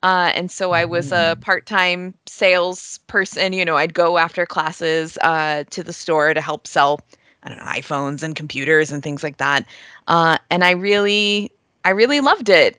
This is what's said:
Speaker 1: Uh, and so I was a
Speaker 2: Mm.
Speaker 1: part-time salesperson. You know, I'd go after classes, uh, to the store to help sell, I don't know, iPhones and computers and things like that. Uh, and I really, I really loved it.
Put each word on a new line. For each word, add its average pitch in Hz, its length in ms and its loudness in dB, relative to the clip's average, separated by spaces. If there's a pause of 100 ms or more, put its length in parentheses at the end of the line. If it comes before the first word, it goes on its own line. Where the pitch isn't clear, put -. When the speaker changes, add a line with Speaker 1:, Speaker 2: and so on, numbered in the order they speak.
Speaker 1:
Uh, 180 340 2
and 175 160 -6
so 185 200 -4
I 170 140 0
was 170 260 -4
a 165 240 0
Speaker 2:
Mm. - 60 -20
Speaker 1:
part-time 180 720 -2 (120)
salesperson. 185 1300 -2
You 185 120 -2
know, 160 120 0
I'd 160 160 0
go 170 240 2
after 165 280 -2
classes, 160 760 -4
uh, 156 480 0
to 180 140 -10
the 170 100 -12
store 156 400 0
to 156 80 0
help - 260 -8
sell, 147 340 0 (420)
I - 60 -16
don't - 80 -16
know, - 80 -18
iPhones 139 580 -6
and 160 120 -8
computers 151 560 0
and 147 100 -6
things 147 220 -8
like 147 140 -8
that. 139 280 0 (420)
Uh, 165 300 4 (120)
and 180 140 2
I 180 80 6
really, 202 800 0 (340)
I 180 40 4
really 240 320 4
loved 285 280 2
it. 156 300 6